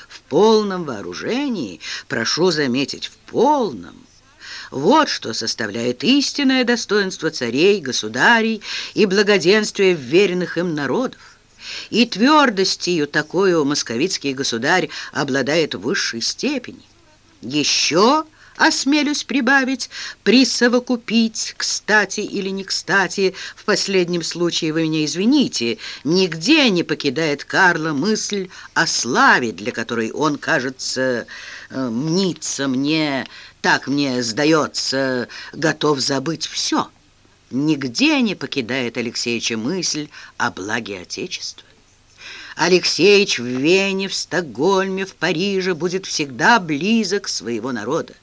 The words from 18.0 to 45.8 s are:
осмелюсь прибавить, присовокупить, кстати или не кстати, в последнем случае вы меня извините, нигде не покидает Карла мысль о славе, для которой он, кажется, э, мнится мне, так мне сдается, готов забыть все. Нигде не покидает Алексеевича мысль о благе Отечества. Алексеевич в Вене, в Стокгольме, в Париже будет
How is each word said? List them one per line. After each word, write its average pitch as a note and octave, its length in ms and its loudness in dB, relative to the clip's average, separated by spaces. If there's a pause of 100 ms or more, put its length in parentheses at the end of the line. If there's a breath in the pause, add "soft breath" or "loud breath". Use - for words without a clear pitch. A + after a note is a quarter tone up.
осмелюсь D4 640 2
прибавить, C4+ 640 0 (340 loud breath)
присовокупить, A#3 1300 2
кстати - 640 0
или - 300 -4
не F#3+ 160 -6
кстати, F#3 680 0 (220 loud breath)
в - 80 -20
последнем F3+ 580 2
случае E3 520 -2
вы E3 100 0
меня D#3 220 0
извините, E3 720 2 (260 loud breath)
нигде F#3 640 4
не F3 140 2
покидает D3 640 -2
Карла E3 480 2
мысль F#3+ 560 -2 (240 loud breath)
о E3 120 2
славе, D#3+ 680 2
для G#2 180 -6
которой A2+ 400 -4
он, D3 240 0
кажется, C3 920 -2 (440 loud breath)
э, C3 180 -4
мнится D3+ 800 -2
мне, C#3 580 0 (360 loud breath)
так D#3+ 260 2
мне C3+ 360 0
сдается, C3 1080 0 (240 loud breath)
готов D3 480 0
забыть C#3 440 -4
все. - 440 -4 (640)
Нигде C#3+ 680 0
не G#3+ 160 0
покидает B2 640 -6
Алексеевича A#2 580 -4
мысль D3+ 540 -4 (260 loud breath)
о A#2 160 -2
благе G2+ 480 -6
Отечества. - 640 -12 (920 loud breath)
Алексеевич F3+ 800 4
в A#2+ 60 -6
Вене, F#3+ 640 0
в - 40 -8
Стокгольме, F#3 920 -2
в F#3+ 100 -14
Париже F#3 600 0
будет F3+ 300 -4